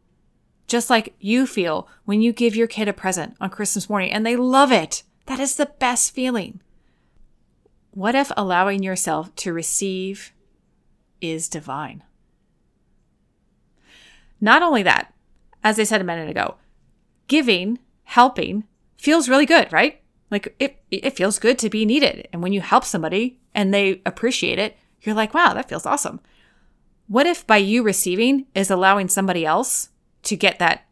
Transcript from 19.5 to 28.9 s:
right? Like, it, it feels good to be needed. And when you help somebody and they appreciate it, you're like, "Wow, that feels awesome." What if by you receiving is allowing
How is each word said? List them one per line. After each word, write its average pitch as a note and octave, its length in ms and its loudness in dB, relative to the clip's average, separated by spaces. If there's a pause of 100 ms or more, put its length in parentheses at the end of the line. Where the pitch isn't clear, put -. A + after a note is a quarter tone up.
right? G3+ 300 0 (280)
Like, - 300 -6
it, - 220 -4 (100)
it C4+ 240 -6
feels G3+ 240 -2
good A#3 200 2
to A3 100 -2
be G#3+ 160 -2
needed. B3+ 480 0
And E3+ 100 -6
when F#3 80 -2
you G3+ 80 0
help A3 240 2
somebody G#3+ 560 -4 (160)
and G3 180 0
they G3 320 0
appreciate - 540 -2
it, G3 160 -4 (280)
you're G#3+ 120 -4
like, G#3+ 180 -2
"Wow, E4+ 200 4
that - 160 -8
feels - 160 -8
awesome." - 340 -4 (880)
What B3+ 200 2
if E4+ 200 -4
by G#3+ 100 4
you G#3 260 2
receiving A3 720 0
is G3 160 0
allowing F#3+ 380 4